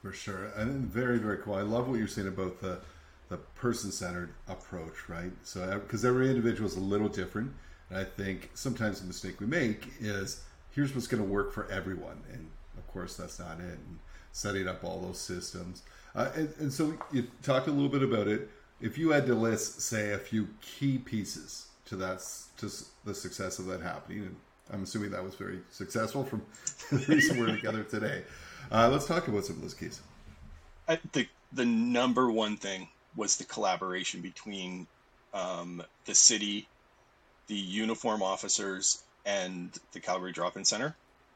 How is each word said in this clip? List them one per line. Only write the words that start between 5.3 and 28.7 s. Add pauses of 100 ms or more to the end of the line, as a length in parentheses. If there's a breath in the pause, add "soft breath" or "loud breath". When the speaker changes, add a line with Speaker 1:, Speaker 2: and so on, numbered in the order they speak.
Speaker 1:
So,
uh,
'cause
every
individual
is
a
little
different. (360 loud breath)
And
I
think
sometimes
the
mistake
we
make
is, (280 loud breath)
"Here's
what's
gonna
work
for
everyone."
And (280)
of
course,
that's
not
it.
And (320 loud breath)
setting
up
all
those
systems. (320 loud breath)
Uh,
and,
and
so (140)
you (160)
talked
a
little
bit
about
it. (320 loud breath)
If
you
had
to
list,
say,
a
few (100)
key
pieces (180)
to
that,
s-,
to
s-, (160)
the
success
of
that
happening,
and (360)
I'm
assuming
that
was
very (120)
successful
from (240 loud breath)
<laughs>
the
reason
we're
together
today. (480 loud breath)